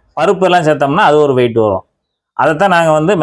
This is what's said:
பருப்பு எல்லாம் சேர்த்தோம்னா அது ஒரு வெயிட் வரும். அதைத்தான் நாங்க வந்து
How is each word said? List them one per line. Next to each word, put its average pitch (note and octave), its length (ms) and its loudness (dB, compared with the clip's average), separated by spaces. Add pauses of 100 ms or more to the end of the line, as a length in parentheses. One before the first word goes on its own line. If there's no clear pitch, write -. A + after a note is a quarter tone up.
(200)
பருப்பு F3+ 300 0
எல்லாம் F3 180 0
சேர்த்தோம்னா D3 420 0
அது D3+ 140 2
ஒரு C3+ 160 0
வெயிட் A2+ 240 -2
வரும். G2 200 -2 (580)
அதைத்தான் D#3+ 320 0
நாங்க E3 220 2
வந்து D#3 160 0 (100)